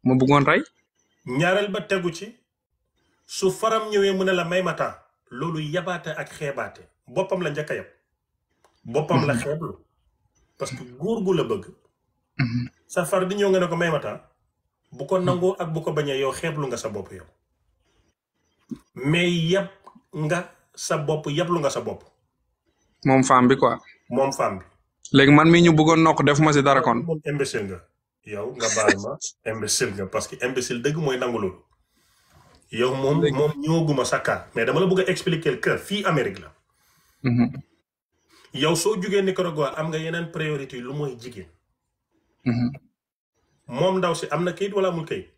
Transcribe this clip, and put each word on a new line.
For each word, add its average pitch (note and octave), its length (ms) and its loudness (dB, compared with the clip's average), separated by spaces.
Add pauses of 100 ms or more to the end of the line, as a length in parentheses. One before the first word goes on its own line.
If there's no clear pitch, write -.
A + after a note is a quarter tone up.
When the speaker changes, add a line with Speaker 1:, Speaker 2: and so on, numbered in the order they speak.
Speaker 1:
Ma B2+ 100 4
bëggoon C3+ 300 6
rey. E3+ 180 4 (640)
Speaker 2:
Ñaareel F#3 440 0
ba G3+ 100 -6
tegu F3 320 -2
ci, A3 220 -14 (920)
su - 240 0
faram A3 400 0
ñëwee G3 220 2
mu F#3 120 0
ne F#3 80 2
la F3 120 0
may F3+ 180 0
ma E3+ 120 -2
temps, C3 220 -6 (340)
loolu D#3 300 -6
yabaate E3 560 -6
ak D3 160 -10
xeebaate. C#3 500 -8 (240)
Boppam F#3 360 -4
la D3+ 80 -2
njëkk D3 200 -6
a C3 40 -4
yab. F#2+ 120 -10 (960)
Boppam C#3 420 0
la C3 80 0
Speaker 1:
Mhm. A#2 80 0
Speaker 2:
xeeblu. D3+ 320 -6 (840)
Parce B2 180 -6
que B2+ 60 -14 (160)
góor G#3+ 260 -2
gu F#3+ 100 2
la C#3 100 2
bëgg. A2 220 -4 (720)
Speaker 1:
Mhm. B2 300 -2 (180)
Speaker 2:
Sa F3 200 -2
far F#3 200 0
di F#3+ 80 -4
ñëw G3+ 160 2
nga F#3+ 100 4
ne F3 80 0
ko E3 80 -4
may E3+ 140 0
ma D3+ 100 0
temps. G#2+ 200 -10 (720)
Bu - 140 -10
ko F#3+ 100 0
Speaker 1:
Mhm. F3+ 80 0
Speaker 2:
nangoo F3+ 340 2
ak E3 140 -6
bu D#3+ 80 -4
ko D#3+ 120 -6
bañee, C#3+ 280 -2
yow C3+ 120 0
xeeblu D3+ 340 -6
nga A#2+ 100 -6
sa A2+ 140 -8
bopp G2 220 -12
yow. E2+ 120 -18 (1700)
Mais E3+ 360 0 (200)
yab F#3+ 180 0 (460)
nga E3+ 360 -4 (240)
sa - 240 -4
bopp, D3+ 320 -2
yablu E3+ 300 0
nga C#3 100 0
sa A#2+ 100 -6
bopp. G#2 220 -8 (1000)
Speaker 1:
Moom C3+ 200 6
femme B2+ 240 6
bi C3 80 6
quoi. B2 220 2 (300)
Speaker 2:
Moom A#2+ 240 0
femme G2 260 -4
bi. - 60 -16 (480)
Speaker 1:
Léegi C#3 200 10
man D#3 180 10
mi E3+ 120 8
ñu E3+ 100 8
bëggoon D#3+ 300 6
nokk D#3 220 4
def C#3+ 140 4
ma D#3 140 6
si C#3+ 100 4
dara C#3 200 6
kon. A#2 200 0
Speaker 2:
Moom D#3+ 220 -4
imbécile C#3 400 -4
nga. F#2 140 -10 (460)
Yow G#2 320 -10
nga - 200 -2
baal G#2+ 260 4
ma, - 100 -8 (380)
imbécile A2 440 -2
nga, G2 120 -8
parce - 220 -6
que - 80 -16 (100)
imbécile B2 360 -4
dëgg D3+ 140 -2
mooy C3+ 220 -2
nangu A#2+ 220 -4
loolu. F#2 180 -6 (1120)
Yow B2+ 240 -2
moom, C3+ 280 0
Speaker 1:
Léegi C3+ 140 0
Speaker 2:
moom D3+ 160 0 (100)
ñëwaguma D3+ 420 0
sa C3 160 -2
cas, G#2 340 -4
mais A#2 100 -2
dama C3 160 0
la F#3+ 60 2
bëgg F#3 140 2
a F#3 100 0
expliquer D#3 480 -2
que D#3 180 -2
fii G3+ 280 -6
Amérique A#2 360 -2
la. - 120 -20 (720)
Speaker 1:
Mhm. A#2+ 260 2 (1040)
Speaker 2:
Yow D3+ 220 2
soo G#3+ 260 0
jugee G3 200 0
Nicaragua E3+ 560 -2
am D#3+ 100 -4
nga D#3 100 -4
yeneen E3 320 -6
priorité C#3+ 500 -6
lu B2+ 140 -12
mooy C#3+ 240 -6
jigéen. A2 300 -16 (960)
Speaker 1:
Mhm. A#2+ 260 0 (960)
Speaker 2:
Moom F3+ 300 0
ndaw F3 160 0
si - 160 -6
am D#3+ 140 0
na F3 80 -2
kayit G3 220 -6
wala F#3+ 140 2
amul E3 180 -4
kayit? - 320 -8